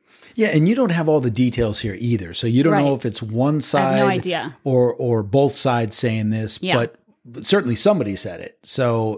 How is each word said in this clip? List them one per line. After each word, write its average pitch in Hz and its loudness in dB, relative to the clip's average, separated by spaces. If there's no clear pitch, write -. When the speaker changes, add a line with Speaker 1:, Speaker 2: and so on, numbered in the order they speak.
Speaker 1:
Yeah, 214 2
and 156 4
you 214 4
don't 240 0
have 165 0
all 151 4
the 123 0
details 117 0
here 101 -6
either. 107 -2
So - -4
you 120 2
don't 156 4
know 143 2
Speaker 2:
Right. 135 0
Speaker 1:
if - -12
it's 113 -4
one 117 -2
Speaker 2:
I - -
have 151 0
no 147 -2
Speaker 1:
side 135 2
Speaker 2:
idea. 165 -6
Speaker 1:
or, 123 2
or 120 0
both 131 2
sides 117 -2
saying 110 0
this, 110 -4
Speaker 2:
Yeah. 180 -2
Speaker 1:
but 117 0
certainly 131 0
somebody 123 0
said 87 -8
it. - -18
So, 113 -2